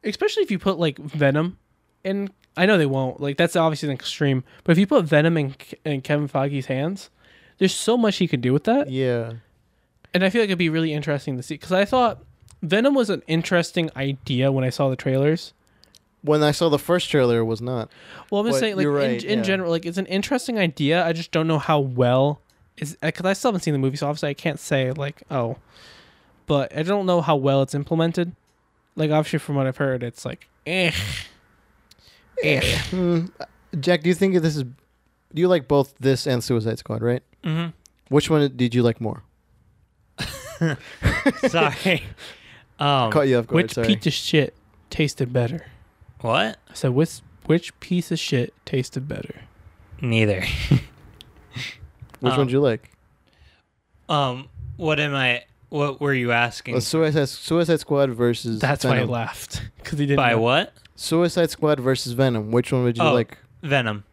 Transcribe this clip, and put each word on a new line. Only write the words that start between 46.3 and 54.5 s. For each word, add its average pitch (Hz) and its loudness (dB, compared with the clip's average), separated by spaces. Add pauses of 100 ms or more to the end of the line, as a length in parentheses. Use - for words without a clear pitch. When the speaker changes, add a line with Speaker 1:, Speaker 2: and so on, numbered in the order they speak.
Speaker 1:
I - -20
said, 135 -2
which, 151 0 (260)
which - 0
piece 180 -2
of 165 -2
shit - -2 (100)
tasted 131 -6
better? - -10 (580)
Speaker 3:
Neither. 110 2 (120)
<laughs> - -4 (1500)
Speaker 2:
Which 127 2
Speaker 3:
Um, 131 2
Speaker 2:
one 139 4
did 123 -2
you 135 4
like? 120 0 (1160)
Speaker 3:
Um, 135 -2 (280)